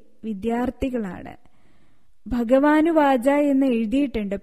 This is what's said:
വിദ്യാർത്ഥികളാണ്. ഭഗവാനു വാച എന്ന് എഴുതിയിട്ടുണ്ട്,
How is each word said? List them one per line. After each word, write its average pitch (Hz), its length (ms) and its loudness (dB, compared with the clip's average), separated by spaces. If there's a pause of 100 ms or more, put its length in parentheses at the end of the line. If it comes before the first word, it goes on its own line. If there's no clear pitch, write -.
(240)
വിദ്യാർത്ഥികളാണ്. 226 1120 -6 (920)
ഭഗവാനു 269 640 2
വാച 277 380 2
എന്ന് 277 360 2
എഴുതിയിട്ടുണ്ട്, 226 760 -2